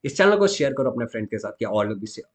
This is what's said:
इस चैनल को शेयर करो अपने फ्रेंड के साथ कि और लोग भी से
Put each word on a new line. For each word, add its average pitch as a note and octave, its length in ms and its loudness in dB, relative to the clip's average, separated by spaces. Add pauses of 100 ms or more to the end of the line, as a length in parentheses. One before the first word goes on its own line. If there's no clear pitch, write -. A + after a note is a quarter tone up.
इस C3+ 140 -6
चैनल G3 180 6
को G3+ 120 4
शेयर D3 260 0
करो C3+ 180 0
अपने A#2 140 -4
फ्रेंड A2 220 -6
के A2+ 100 -6
साथ G2+ 220 -8
कि A2+ 60 -2
और G#2 240 0
लोग G#2 100 -6
भी G#2+ 80 -10
से - 140 -14 (140)